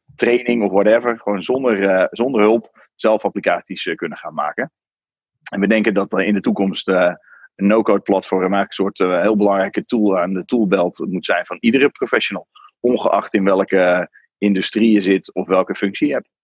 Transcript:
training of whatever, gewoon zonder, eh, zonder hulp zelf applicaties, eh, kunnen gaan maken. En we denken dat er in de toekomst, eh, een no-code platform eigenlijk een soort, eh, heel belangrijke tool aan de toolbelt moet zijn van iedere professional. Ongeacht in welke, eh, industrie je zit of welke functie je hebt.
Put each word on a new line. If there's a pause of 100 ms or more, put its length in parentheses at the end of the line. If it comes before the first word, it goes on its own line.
(140)
training
of
whatever,
gewoon
zonder,
eh,
zonder
hulp (160)
zelf
applicaties,
eh,
kunnen
gaan
maken. (800)
En
we
denken
dat
er
in
de
toekomst,
eh, (400)
een
no-code
platform
eigenlijk
een
soort,
eh,
heel
belangrijke
tool
aan
de
toolbelt (100)
moet
zijn
van
iedere
professional. (320)
Ongeacht
in
welke,
eh, (320)
industrie
je
zit
of
welke
functie
je
hebt. (160)